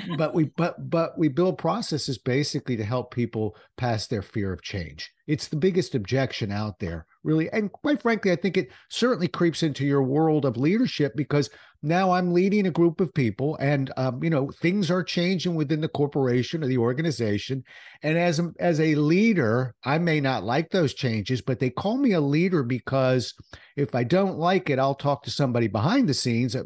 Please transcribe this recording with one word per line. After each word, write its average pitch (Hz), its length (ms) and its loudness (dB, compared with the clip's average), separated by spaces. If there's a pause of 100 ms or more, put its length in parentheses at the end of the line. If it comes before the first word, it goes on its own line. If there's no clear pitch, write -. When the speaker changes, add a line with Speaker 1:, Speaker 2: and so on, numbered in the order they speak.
Speaker 1:
<laughs> 170 100 -6
Speaker 2:
but 151 160 -2
we, 170 120 2 (120)
but, 160 320 -4
but 165 300 -2
we 165 80 2
build 165 320 2
processes 165 600 -4
basically 131 580 -2
to 107 80 -4
help 123 280 -4
people 113 440 -2 (200)
pass 117 300 -2
their 104 160 -4
fear 98 300 -4
of 87 100 -10
change. 78 480 -10 (160)
It's - 220 -4
the 160 80 -6
biggest 175 400 0
objection 120 560 -2
out 104 260 -6
there, 85 260 -8 (200)
really. 160 260 0
And 214 220 -2
quite - 280 -2
frankly, 220 300 0
I 175 60 2
think 190 200 -2
it 185 140 -2 (200)
certainly 214 360 0
creeps 165 380 0
into 139 200 -2
your 139 200 2
world 151 400 2
of 120 120 0
leadership, 156 600 2
because 147 340 0 (320)
now 180 300 2
I'm 180 200 2
leading 190 340 4
a 175 40 2
group 165 300 2
of 180 120 0
people, 135 480 0
and, 135 360 0
um, 131 260 -2
you 165 80 0
know, 139 200 0
things 185 400 0
are 180 120 2
changing 180 540 -2
within 151 240 0
the 156 80 -4
corporation 135 760 0
or 131 60 -2
the 127 100 2
organization. 123 840 0 (380)
And 156 140 0
as 175 220 2
a, 170 220 -2
as 170 200 2
a 160 140 4
leader, 147 800 2 (100)
I 139 140 0
may 165 220 2
not 131 240 -2
like 135 260 -2
those 170 240 2
changes, 113 480 -2
but 127 160 -4
they 127 120 0
call 208 260 -2
me 269 160 2
a 165 80 2
leader 156 420 2
because 131 720 0 (420)
if 143 180 -2
I 123 100 0
don't 180 340 0
like 180 320 0
it, 131 80 2
I'll 139 160 2
talk 143 300 -2
to 120 60 -10
somebody 120 360 0
behind 156 420 2
the 131 60 0
scenes, 120 420 -2
uh, 123 100 -4